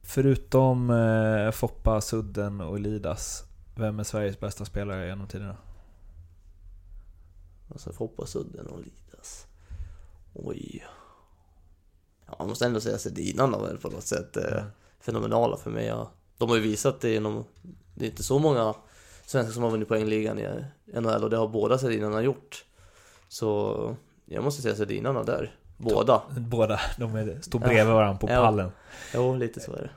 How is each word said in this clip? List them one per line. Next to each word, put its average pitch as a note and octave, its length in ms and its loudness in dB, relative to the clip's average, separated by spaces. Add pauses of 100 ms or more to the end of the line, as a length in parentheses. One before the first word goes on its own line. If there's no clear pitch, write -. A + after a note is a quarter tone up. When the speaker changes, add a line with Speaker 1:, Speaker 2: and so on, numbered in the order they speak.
Speaker 1:
Förutom, C3 880 4
eh, A2 600 4
Foppa, A2 500 2
Sudden G2+ 600 -4
och F#2 200 -4
Lidas, G#2 640 -4 (320)
vem G#2+ 240 -2
är G#2 40 -4
Sveriges G2+ 360 -4
bästa G2+ 240 -8
spelare F#2+ 420 -6
genom F#2+ 220 -8
tiderna? G2 280 -10 (2250)
Speaker 2:
Alltså, - 220 -12
Foppa, - 340 -8
Sudden - 400 -8
och - 140 -14
Lidas. - 680 -20 (880)
Oj. - 520 -10 (1400)
Ja, - 120 -16
man F#2 100 -6
måste A#2 180 0
ändå A2+ 140 0
säga G#2+ 180 -2
Sedinarna G2+ 600 0
väl F#2+ 200 -4
på - 100 -8
något - 180 -8
sätt, - 300 -4
eh, - 160 -2
Speaker 1:
Mm. - 120 -2 (360)
Speaker 2:
fenomenala A2+ 560 0
för - 140 -10
mig. A2 160 -4
Ja. A2+ 240 -6 (280)
De A#2 100 0
har A#2 80 6
ju A2 60 4
visat A2 380 0
det A#2 100 2
genom... G#2+ 340 0 (500)
Det - 120 -6
är A2 40 -4
inte - 120 -10
så C3+ 160 2
många A#2+ 360 4 (520)
svenskar A#2 260 0
som A#2+ 100 -4
har A#2 80 2
vunnit G#2+ 180 0
poängligan G#2+ 500 2
i G#2+ 40 -4 (520)
N A#2 100 -2
H A2+ 60 4
L, G#2+ 140 2
och G#2+ 60 0
det A2+ 60 2
har A2 120 2
båda A2 300 2
Sedinarna A2 440 0
gjort. - 420 -4 (640)
Så G#2+ 680 -2 (280)
jag A2 200 -6
måste C#3+ 180 -2
säga G#2+ 120 0
Sedinarna G#2+ 480 -2
där. - 360 -4 (180)
Båda. A2 460 4 (160)
Speaker 1:
Båda. A2+ 420 2 (180)
De A2+ 180 -2
är, G#2+ 240 -4
står - 200 -2
Speaker 2:
Ja. B2 80 0
Speaker 1:
bredvid A2+ 260 8
varandra G2+ 240 6
på G#2 120 -2
Speaker 2:
Ja. B2 140 4
Speaker 1:
pallen. G#2 260 4 (440)
Speaker 2:
Jo, B2+ 220 2
lite A#2+ 240 -4
så - 120 -10
är - 100 -8
det. - 140 -10